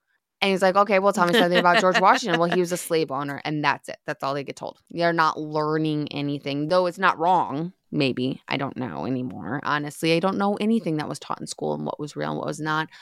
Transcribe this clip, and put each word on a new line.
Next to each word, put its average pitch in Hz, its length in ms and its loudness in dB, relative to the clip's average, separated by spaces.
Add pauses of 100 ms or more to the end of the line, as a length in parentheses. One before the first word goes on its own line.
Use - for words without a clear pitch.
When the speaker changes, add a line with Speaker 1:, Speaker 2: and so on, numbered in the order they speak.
(400)
Speaker 1:
And 196 100 2
he's 190 120 2
like, 185 120 4
"Okay, 202 240 4
well, 196 140 4
tell 180 160 2
me 175 60 2
something 180 240 4
about 175 200 6
George 185 220 4
Speaker 2:
<laughs> - 0 -
Speaker 1:
Washington." 208 400 4
Well, 170 100 4
he 175 80 2
was 180 140 0
a 175 40 -2
slave 160 360 -2
owner, 139 320 -6
and 151 200 -4
that's 139 240 0
it. - 180 -12
That's 147 180 -8
all 139 100 -2
they 143 80 -4
get 135 140 -12
told. - 240 -12 (100)
They're 170 220 0
not 165 260 2
learning 151 720 -2
anything, 143 560 -4
though 180 200 2
it's 175 120 -4
not 190 180 2
wrong. 160 560 0 (200)
Maybe. 131 560 -2
I - 80 -2
don't 135 200 -4
know 82 300 -8
anymore. 123 560 -6
Honestly, 147 540 -2
I - 20 2
don't 190 200 -2
know 202 180 0
anything 208 400 0
that 151 120 -4
was 151 120 -8
taught - 200 -8
in - 60 -10
school 151 280 -4
and 151 120 -6
what - 140 -6
was 147 160 -10
real 147 140 -4
and 151 80 -4
what - 100 -6
was 156 100 -6
not. 156 300 -2 (140)